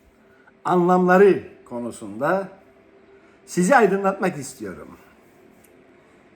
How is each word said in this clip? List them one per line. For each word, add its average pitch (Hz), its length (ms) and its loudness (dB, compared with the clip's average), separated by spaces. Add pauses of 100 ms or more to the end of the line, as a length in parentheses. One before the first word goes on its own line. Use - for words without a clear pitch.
(640)
anlamları 180 800 4 (220)
konusunda 120 840 -8 (1000)
sizi 180 300 0
aydınlatmak 196 640 0
istiyorum. 92 500 -16 (1500)